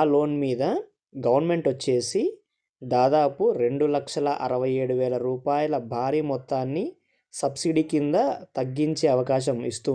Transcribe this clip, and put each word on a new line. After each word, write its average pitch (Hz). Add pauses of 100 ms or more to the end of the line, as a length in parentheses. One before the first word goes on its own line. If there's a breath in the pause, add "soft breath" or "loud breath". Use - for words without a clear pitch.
(120)
లోన్ 147 (100)
మీద 127 (640)
గవర్నమెంట్ 151
వచ్చేసి 131 (580)
దాదాపు 135 (220)
రెండు 139
లక్షల 143 (200)
అరవై 127 (120)
ఏడు 127
వేల 127 (100)
రూపాయల 143 (180)
భారీ 135
మొత్తాన్ని 135 (480)
సబ్సిడీ 156
కింద 147 (440)
తగ్గించే 151 (100)
అవకాశం 131 (120)
ఇస్తూ -